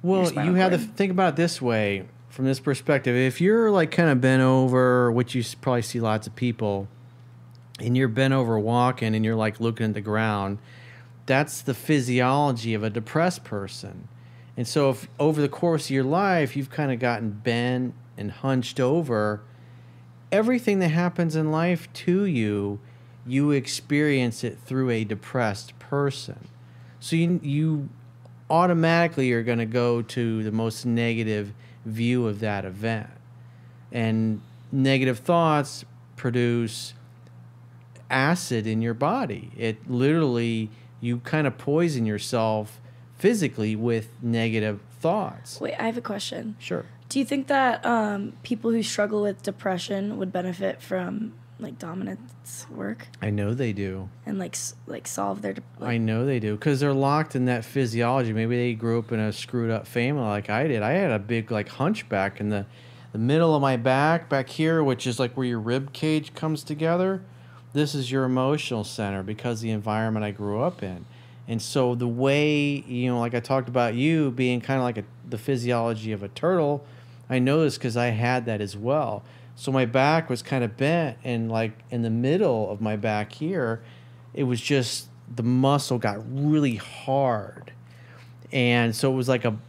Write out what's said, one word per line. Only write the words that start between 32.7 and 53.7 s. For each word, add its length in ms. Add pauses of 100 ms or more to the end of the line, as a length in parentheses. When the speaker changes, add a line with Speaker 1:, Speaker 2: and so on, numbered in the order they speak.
Speaker 2:
And 520 (280)
negative 500
thoughts 640 (320)
produce 760 (1160)
acid 560
in 160
your 120
body. 640
It 340
literally, 800 (300)
you 200
kinda 300
poison 560
yourself 720 (380)
physically 600
with 340 (120)
negative 580 (200)
thoughts. 600
Speaker 1:
Wait, 180
I 80
have 100
a 60
question. 560
Speaker 2:
Sure. 260 (240)
Speaker 1:
Do 100
you 60
think 220
that, 400
um, 460 (100)
people 300
who 100
struggle 400
with 200
depression 760
would 140
benefit 500
from, 500 (280)
like, 180
Dominic's 920
work? 360 (140)
Speaker 2:
I 100
know 240
they 180